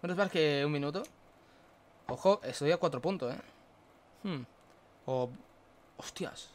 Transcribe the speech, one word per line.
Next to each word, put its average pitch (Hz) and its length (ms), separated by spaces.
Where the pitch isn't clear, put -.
Menos 180 140
mal 196 140
que 147 340
un 147 80
minuto. 147 300
Ojo, 190 340
estoy - 300
a 175 60
cuatro 151 220
puntos, 143 340
¿eh? - 60
Hmm. 165 180
O, 127 240
hostias. - 560